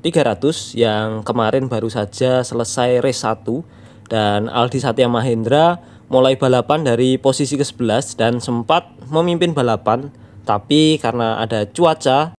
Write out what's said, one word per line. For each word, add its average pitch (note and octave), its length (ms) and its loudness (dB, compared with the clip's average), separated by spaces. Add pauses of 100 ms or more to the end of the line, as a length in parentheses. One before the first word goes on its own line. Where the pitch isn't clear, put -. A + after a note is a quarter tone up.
tiga E3 240 0
ratus B2 480 -2
yang A2 480 0
kemarin A#2 480 0
baru A2+ 240 -4
saja B2+ 480 -2
selesai B2 640 0
race C3 160 0
satu, A#2 400 -4 (480)
dan G#2+ 400 0
Aldi B2 320 0
Satya B2 240 2
Mahendra A#2+ 800 2 (240)
mulai C3 320 4
balapan C3 400 2
dari B2+ 400 0
posisi C3+ 400 -2
kesebelas B2 560 -2
dan A#2 240 0
sempat A#2+ 480 -2 (240)
memimpin E3+ 400 0
balapan, B2 560 -2 (400)
tapi D3+ 480 2
karena A#2 480 -2
ada G#2+ 240 -4
cuaca D#3+ 720 0